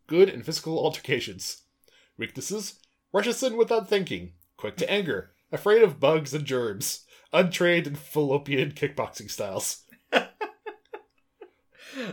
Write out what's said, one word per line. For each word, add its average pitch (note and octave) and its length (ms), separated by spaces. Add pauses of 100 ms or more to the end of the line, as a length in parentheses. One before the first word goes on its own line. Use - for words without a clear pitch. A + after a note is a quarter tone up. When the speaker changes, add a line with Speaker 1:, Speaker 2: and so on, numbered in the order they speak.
Speaker 1:
good F#3 220
in B2 140
physical D#3+ 360
altercations. B2+ 840 (560)
Weaknesses: F#3 600 (340)
rushes G#3 300
in A#3+ 140
without A3+ 320
thinking, B2+ 440 (260)
quick - 180
to - 140
anger, E3 400 (200)
afraid G#3 320
of F3 160
bugs D#3 360
and D3 100
germs, B2 600 (260)
untrained E3+ 540
in C#3+ 80
fallopian C#3+ 760
kickboxing A#2 580
styles. G2+ 540 (120)
Speaker 2:
<laughs> - 140 (1800)
They're B3+ 180